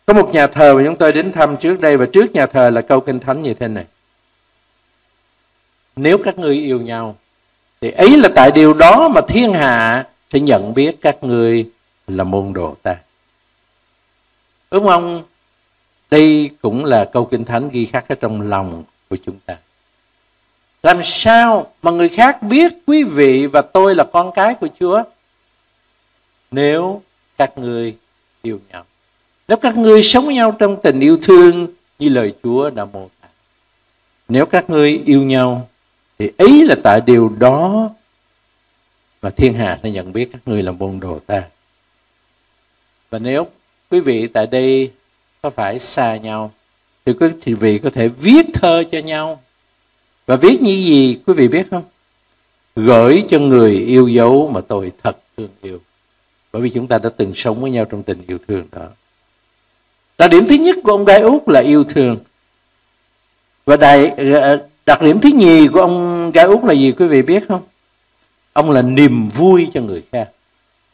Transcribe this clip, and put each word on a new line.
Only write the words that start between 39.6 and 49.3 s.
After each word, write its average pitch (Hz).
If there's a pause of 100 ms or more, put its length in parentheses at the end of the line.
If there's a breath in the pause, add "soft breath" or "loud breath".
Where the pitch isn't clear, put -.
sẽ 110
nhận 92
biết 120
các 123
ngươi 104
là 90
môn 95
đồ 90
ta. 98 (1700)
Và 113
nếu 135 (420)
quý 175
vị 117
tại 110
đây 131 (500)
có 147
phải 110
xa 113
nhau, 107 (540)
thì 123
quý 165
vị 107
có 135
thể 117
viết 196
thơ 170
cho 160
nhau. 156 (840)